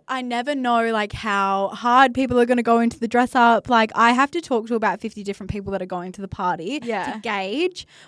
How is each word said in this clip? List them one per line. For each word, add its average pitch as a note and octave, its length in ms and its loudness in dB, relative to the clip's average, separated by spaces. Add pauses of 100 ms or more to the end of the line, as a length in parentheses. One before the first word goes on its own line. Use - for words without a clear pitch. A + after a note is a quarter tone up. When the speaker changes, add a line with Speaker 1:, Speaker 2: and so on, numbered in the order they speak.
Speaker 1:
I C4 120 -6
never B3 360 -4
know, A#3 340 0
like, G#3+ 220 -2
how G3 560 0
hard A#3+ 440 4
people B3 280 0
are A#3+ 60 4
gonna A#3+ 180 0
go A#3 160 4
into A#3 180 0
the A#3 100 -4
dress A#3+ 280 0
up. A#3 320 4
Like, A3+ 260 2
I A#3 180 6
have C4+ 200 2
to E4+ 80 -4
talk A#3 260 -2
to A#3 80 -4
about G#3 260 -2
fifty G#3 220 -10
different G3 260 -8
people G3 240 -8
that F#3+ 80 -4
are F#3 60 -8
going F#3 260 -8
to G#3 80 -16
the G3 80 -10
party F3+ 540 -4
Speaker 2:
Yeah. G3 300 -4
Speaker 1:
to A3 80 -10
gauge G#3+ 640 -4 (220)